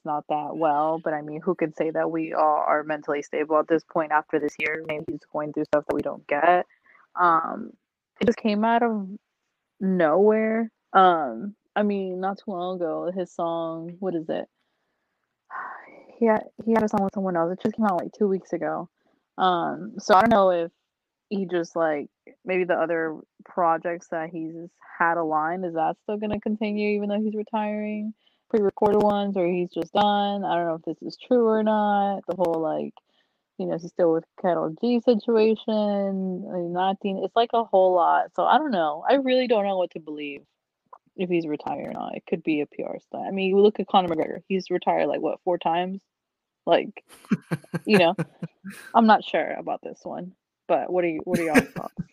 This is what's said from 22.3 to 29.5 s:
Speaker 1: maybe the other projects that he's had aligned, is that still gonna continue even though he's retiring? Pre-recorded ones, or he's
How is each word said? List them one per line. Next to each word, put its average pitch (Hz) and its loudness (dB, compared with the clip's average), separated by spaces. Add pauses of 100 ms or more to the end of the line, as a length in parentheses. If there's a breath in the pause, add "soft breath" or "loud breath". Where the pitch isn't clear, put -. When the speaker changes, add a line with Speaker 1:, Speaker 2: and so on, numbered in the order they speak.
Speaker 1:
maybe 185 0
the 175 0
other 160 -2 (300)
projects 170 -2
that 165 -6
he's 165 -10 (300)
had 170 2
aligned, 160 -2
is 170 -4
that 160 0
still 208 -6
gonna 214 -4
continue 208 -2
even 208 -4
though 208 -2
he's 214 -4
retiring? 214 -6 (360)
Pre-recorded 208 2
ones, 202 0
or 175 2
he's 180 -2